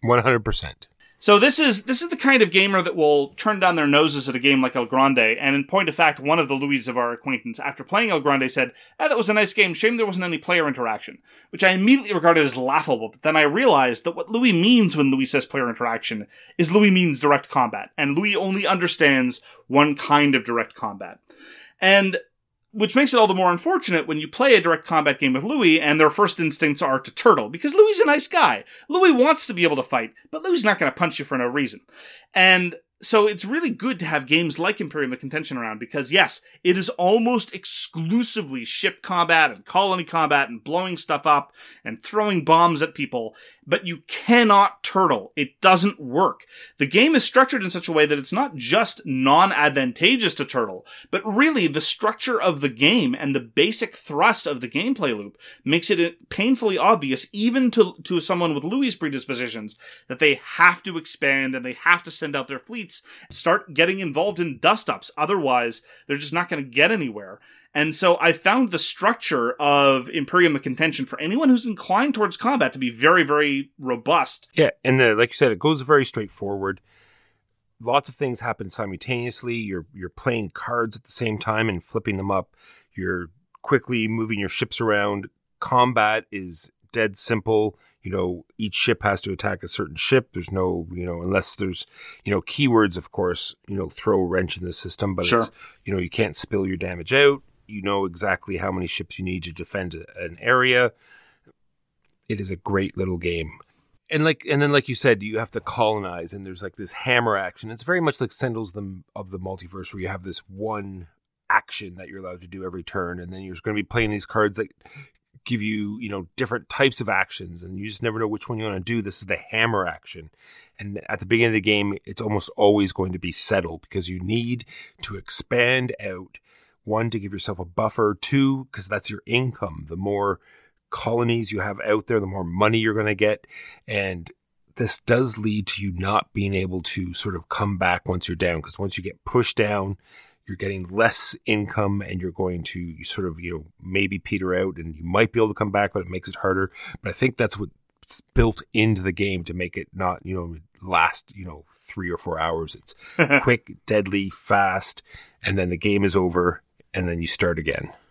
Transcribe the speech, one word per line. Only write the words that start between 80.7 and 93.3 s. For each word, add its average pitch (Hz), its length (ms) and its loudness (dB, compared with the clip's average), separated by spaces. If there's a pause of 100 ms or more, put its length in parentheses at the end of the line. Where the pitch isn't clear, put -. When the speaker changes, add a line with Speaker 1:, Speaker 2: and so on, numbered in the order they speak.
Speaker 1:
at - 60 -20
the - 80 -8
same 110 260 -4
time 113 320 -2
and 87 120 -6
flipping 104 360 -6
them 95 120 -4
up. 95 240 -4 (380)
You're 90 380 -6 (320)
quickly 123 440 0
moving 110 320 -4
your 98 120 -4
ships - 280 -6
around. 104 520 -2 (280)
Combat 117 720 0
is 92 400 -12 (220)
dead 107 240 -2
simple. 107 640 0 (240)
You 98 80 -8
know, 92 340 -4 (140)
each 107 160 -6
ship - 280 0
has 101 200 0
to 104 100 -6
attack 95 300 -6
a 87 60 -12
certain 80 280 -8
ship. 131 380 2
There's 90 180 -8
no, 90 400 -2
you 90 140 -8
know, 85 160 -8
unless 92 340 0
there's, 95 300 -6 (360)
you 101 100 -4
know, 98 100 0
keywords, 110 560 2
of - 140 -16
course, 90 420 -4 (120)